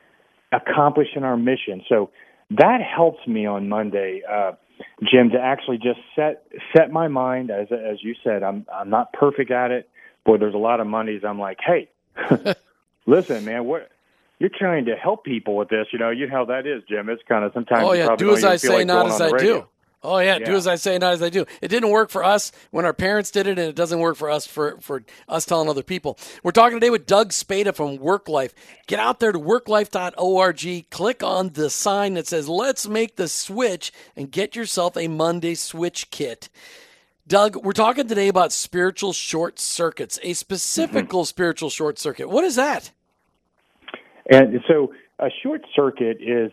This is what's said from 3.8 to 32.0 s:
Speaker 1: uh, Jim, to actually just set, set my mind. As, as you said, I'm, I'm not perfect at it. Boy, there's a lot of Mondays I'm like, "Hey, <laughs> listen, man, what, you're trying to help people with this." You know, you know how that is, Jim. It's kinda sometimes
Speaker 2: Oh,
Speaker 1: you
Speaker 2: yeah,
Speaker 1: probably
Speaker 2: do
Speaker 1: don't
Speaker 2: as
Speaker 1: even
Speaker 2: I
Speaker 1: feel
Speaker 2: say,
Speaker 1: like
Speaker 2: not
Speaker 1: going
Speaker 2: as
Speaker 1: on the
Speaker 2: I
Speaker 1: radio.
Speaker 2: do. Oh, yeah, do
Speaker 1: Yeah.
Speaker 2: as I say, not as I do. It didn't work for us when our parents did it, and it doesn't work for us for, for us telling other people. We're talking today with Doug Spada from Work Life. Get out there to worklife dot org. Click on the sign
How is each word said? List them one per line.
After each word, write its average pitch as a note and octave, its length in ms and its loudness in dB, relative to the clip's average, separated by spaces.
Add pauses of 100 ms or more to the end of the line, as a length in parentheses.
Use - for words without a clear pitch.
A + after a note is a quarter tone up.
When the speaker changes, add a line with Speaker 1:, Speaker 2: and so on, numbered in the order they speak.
Speaker 1:
uh, G2+ 240 -2 (500)
Jim, A#2+ 280 6
to B2 100 2
actually C3 360 -2
just A#2+ 220 -2 (160)
set, D3+ 280 -2 (320)
set D#3+ 160 6
my D#3+ 180 0
mind. B2+ 420 -2
As, G2+ 200 -4
as A2 320 -6
you A#2 200 -6
said, G2+ 200 0
I'm, G2+ 300 -4
I'm G2 160 -8
not A2+ 240 0
perfect C#3 380 0
at B2 200 0
it. B2 180 -6 (360)
Boy, A2 120 8
there's G#2 180 0
a - 20 -2
lot A2+ 220 2
of A2 80 -2
Mondays G#2+ 360 -4
I'm G#2 160 -6
like, G2 260 -8
"Hey, F3 240 0 (260)
<laughs> - 400 0 (500)
listen, B2+ 400 2
man, A#2 200 -6
what, D3+ 240 -6 (500)
you're G3 100 2
trying E3+ 360 0
to A#2 100 -2
help G3+ 280 -4
people A2 320 -4
with G2+ 140 -2
this." G#2+ 240 -2
You A#2+ 60 -4
know, A#2 100 -2
you B2+ 180 -4
know C3 80 -8
how B2+ 100 0
that B2+ 200 -4
is, C3+ 240 -6
Jim. G#2 200 -6
It's A#2 180 -6
kinda G#2 260 0
sometimes A#2 340 0
Speaker 2:
Oh, F#3 60 4
Speaker 1:
you F3 60 2
Speaker 2:
yeah, D#3+ 80 2
Speaker 1:
probably A2+ 180 2
Speaker 2:
do - 40 -
Speaker 1:
don't G#3 80 6
Speaker 2:
as A3 60 2
Speaker 1:
even G3 80 6
Speaker 2:
I F3+ 60 4
Speaker 1:
feel F3 140 0
Speaker 2:
say, F#3 60 4
Speaker 1:
like F3+ 100 2
Speaker 2:
not F3+ 160 4
Speaker 1:
going - 100 2
Speaker 2:
as - 80 0
Speaker 1:
on E3 60 2
the A#2 60 2
Speaker 2:
I B2+ 40 2
Speaker 1:
radio. F#3+ 240 2
Speaker 2:
do. - 60 -18 (400)
Oh, F#3 120 0
yeah, F#3 200 2
do D#3 120 -2
Speaker 1:
Yeah. G3 60 4
Speaker 2:
as F3+ 100 0
I F3 80 2
say, F#3 240 -2
not F3+ 140 2
as E3+ 100 -2
I E3+ 60 0
do. F3 160 -2 (160)
It F3+ 80 -6
didn't A3+ 200 0
work G#3+ 220 2
for F3+ 120 -2
us G3+ 280 2 (180)
when E3+ 160 -2
our D#3+ 80 0
parents G3 380 0
did G3 160 0
it, G3+ 100 0
and E3+ 120 -2
it D3 60 -10
doesn't E3+ 240 0
work E3 180 0
for D3+ 120 -6
us D3 160 -2
for, D3 340 -6
for C3 240 -8 (240)
us D#3+ 180 -4
telling D#3+ 220 0
other C#3 160 -2
people. F3 340 -8 (260)
We're F3 80 -2
talking A#3 280 6
today A#3+ 120 4
with F#3 160 -2
Doug G3 260 2
Spada G3 400 -2
from C#3+ 240 -6
Work F3 320 -2
Life. C3+ 240 -2 (340)
Get G3+ 120 -4
out A#3 200 0
there A3 120 2
to F3 80 -2
worklife G#3+ 520 0
dot F3+ 260 -4
org. F#3 460 2 (280)
Click G3+ 320 -4
on F#3 300 -2
the D3 160 -2
sign G3+ 460 -2